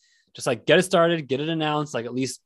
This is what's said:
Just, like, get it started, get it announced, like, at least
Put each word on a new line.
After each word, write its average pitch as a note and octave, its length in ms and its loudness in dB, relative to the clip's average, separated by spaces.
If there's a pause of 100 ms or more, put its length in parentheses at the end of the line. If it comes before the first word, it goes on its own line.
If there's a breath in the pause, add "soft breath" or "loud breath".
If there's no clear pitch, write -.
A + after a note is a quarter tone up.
(340)
Just, - 120 -10
like, B2 200 -2
get D#3 120 6
it F3+ 40 4
started, E3+ 460 2
get C3 120 0
it D3+ 100 -4
announced, D3+ 440 -2
like, A#2 120 -4
at A#2+ 80 -8
least B2+ 320 -4